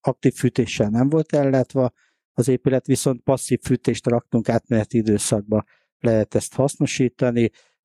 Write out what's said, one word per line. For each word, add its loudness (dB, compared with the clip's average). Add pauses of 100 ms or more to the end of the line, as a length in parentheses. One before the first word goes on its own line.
aktív 0
fűtéssel -2
nem 0
volt 0
ellátva 0 (420)
az 0
épület, 0
viszont 0
passzív 0
fűtést -2
raktunk -2
átmeneti 0
időszakba, 0 (360)
lehet 0
ezt -6
hasznosítani. -2 (340)